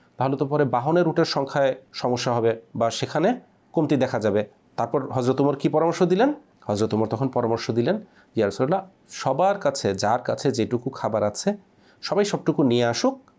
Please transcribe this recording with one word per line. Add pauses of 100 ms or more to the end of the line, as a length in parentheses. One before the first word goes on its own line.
(180)
তাহলে
তো
পরে
বাহনের
উটের
সংখ্যায় (180)
সমস্যা
হবে (140)
বা
সেখানে (320)
কমতি
দেখা
যাবে।" (300)
তারপর
হযরত
ওমর
কি
পরামর্শ
দিলেন? (280)
হযরত
ওমর
তখন
পরামর্শ
দিলেন, (300)
"ইয়া
রাসূলুল্লাহ, (240)
সবার
কাছে,
যার
কাছে
যেটুকু
খাবার
আছে, (440)
সবাই
সবটুকু
নিয়ে
আসুক, (180)